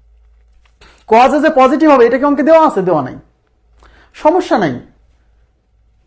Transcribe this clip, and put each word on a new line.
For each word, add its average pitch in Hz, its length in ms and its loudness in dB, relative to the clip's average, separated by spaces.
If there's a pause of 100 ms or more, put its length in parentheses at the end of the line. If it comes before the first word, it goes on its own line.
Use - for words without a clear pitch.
(1120)
কজে 254 320 2
যে 311 40 0 (100)
পজিটিভ 262 340 2
হবে 247 140 4
এটা 262 120 -2
কি 277 100 -2
অঙ্কে 285 200 -2
দেওয়া 320 200 4
আছে? 196 180 -4
দেওয়া 156 200 -2
নাই, - 80 -16 (1080)
সমস্যা 320 400 -2
নাই। 135 100 -4 (1300)